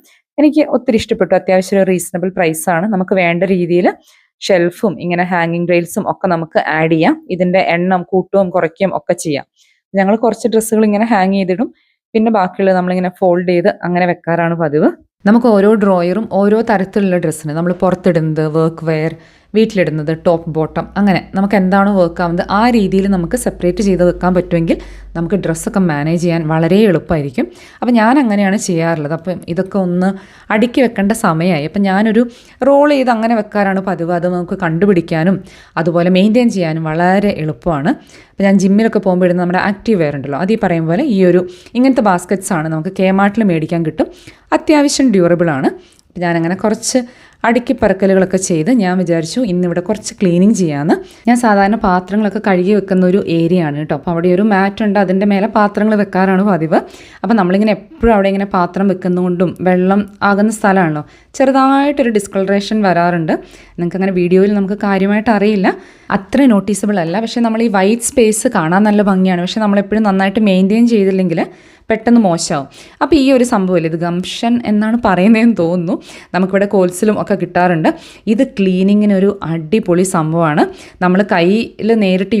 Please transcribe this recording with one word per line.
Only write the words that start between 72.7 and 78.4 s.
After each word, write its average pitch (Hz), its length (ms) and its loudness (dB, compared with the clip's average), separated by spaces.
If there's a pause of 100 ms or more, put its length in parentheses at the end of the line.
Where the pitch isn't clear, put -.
അപ്പോൾ 294 180 2
ഈ 262 40 2 (100)
ഒരു 247 160 4
സംഭവമില്ല, 185 400 0
ഇത് 165 120 -6
ഗംഷൻ 180 500 -4 (160)
എന്നാണ് 214 280 0 (100)
പറയുന്നതെന്ന് 220 540 4
തോന്നുന്നു, 175 340 -2 (380)
നമുക്കിവിടെ 190 400 0
കോൾസിലും 196 500 0
ഒക്കെ 196 180 -2
കിട്ടാറുണ്ട്. 175 480 0 (440)
ഇത് 226 100 2 (140)